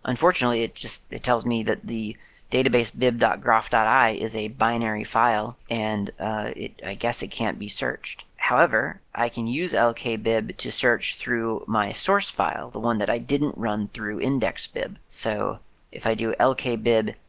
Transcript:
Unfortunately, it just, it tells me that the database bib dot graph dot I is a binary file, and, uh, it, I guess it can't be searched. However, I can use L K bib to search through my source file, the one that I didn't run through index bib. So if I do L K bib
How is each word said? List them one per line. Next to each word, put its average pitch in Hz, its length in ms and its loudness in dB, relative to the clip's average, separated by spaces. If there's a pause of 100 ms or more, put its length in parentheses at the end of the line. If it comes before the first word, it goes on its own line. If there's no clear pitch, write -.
Unfortunately, 123 600 2
it - 100 -6
just, - 360 -4
it 123 120 -8
tells 123 240 2
me 117 160 0
that 107 240 -2
the 110 280 -4 (360)
database 123 440 2
bib 120 240 2
dot 110 220 2
graph 113 300 4
dot 110 160 4
I 120 240 6
is 110 260 -4
a 107 120 -4
binary 113 540 0
file, 113 540 2 (140)
and, 107 480 -2
uh, 107 360 -4
it, - 180 -10 (120)
I 95 100 -8
guess 117 280 -2
it - 60 -8
can't 107 300 -4
be 104 100 -8
searched. - 580 -6 (100)
However, 127 640 2 (140)
I 117 160 0
can 113 160 -4
use 151 260 -2
L 117 220 4
K 113 220 -4
bib 110 420 0
to 117 120 -6
search - 460 0
through 113 500 -2
my 104 240 0
source 196 380 0
file, - 400 -2
the 117 100 -10
one 113 200 0
that 101 100 0
I 117 80 -2
didn't 135 400 0
run 107 320 -2
through 107 320 -6
index 117 460 -2
bib. - 320 -6 (100)
So 104 520 -2 (300)
if - 160 -6
I 113 80 2
do 110 240 -2
L 127 160 4
K 120 220 -2
bib 110 380 2 (140)